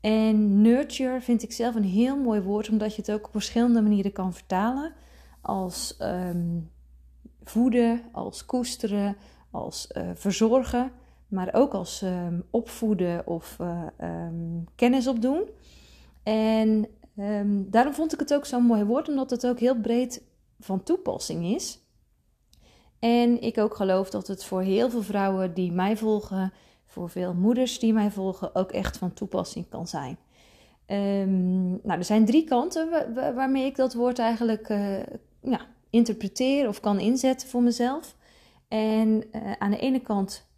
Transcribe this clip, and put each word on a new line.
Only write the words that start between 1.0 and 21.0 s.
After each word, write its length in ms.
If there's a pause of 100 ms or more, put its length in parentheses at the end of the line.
vind 220
ik 80
zelf 240
een 80
heel 340
mooi 240
woord, 280
omdat 260
je 60
het 100
ook 140
op 60
verschillende 500
manieren 300
kan 220
vertalen. 600 (480)
Als, 560
ehm, 640 (840)
voeden, 580 (100)
als 340
koesteren, 680 (360)
als, 360
eh, 260
verzorgen. 760 (360)
Maar 260
ook 200
als, 280
ehm, 380 (120)
opvoeden 760
of, 320
eh, 220 (160)
ehm, 680 (120)
kennis 320
opdoen. 340 (840)
En, 640 (280)
ehm, 500
daarom 280
vond 200
ik 60
het 140
ook 120
zo'n 180
mooi 200
woord, 260
omdat 200
het 180
ook 120
heel 200
breed 440 (360)
van 240
toepassing 640